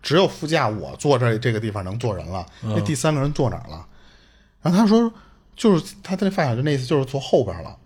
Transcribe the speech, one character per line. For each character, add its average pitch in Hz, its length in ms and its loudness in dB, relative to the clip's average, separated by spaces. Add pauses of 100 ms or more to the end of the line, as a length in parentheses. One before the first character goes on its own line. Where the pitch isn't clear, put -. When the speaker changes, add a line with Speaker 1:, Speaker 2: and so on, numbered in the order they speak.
Speaker 1:
只 151 140 2
有 185 100 6
副 - 180 -6
驾 151 220 0
我 85 300 -6
坐 143 200 4
这， 117 200 2
这 120 160 0
个 107 60 -2
地 107 120 -4
方 98 140 -6
能 95 120 -6
坐 117 160 -2
人 85 140 -8
了， 90 180 -8 (180)
Speaker 2:
嗯。 110 120 -4
Speaker 1:
那 - 60 0
第 104 120 -2
三 151 220 0
个 135 60 0
人 143 100 0
坐 139 180 0
哪 87 60 -6
儿 80 160 -12
了？ 80 120 -14 (760)
然 165 100 0
后 175 60 4
他 226 80 6
说， 226 260 4 (440)
就 208 200 4
是 - 280 -4
他， 185 140 -4
他 202 80 -2
那 190 40 2
发 196 140 -2
小 123 100 0
就 117 80 -2
那 151 120 0
意 143 40 0
思 127 80 -4
就 147 140 2
是 131 60 0
坐 135 140 -6
后 131 260 2
边 85 180 -8
了 - 100 -16 (120)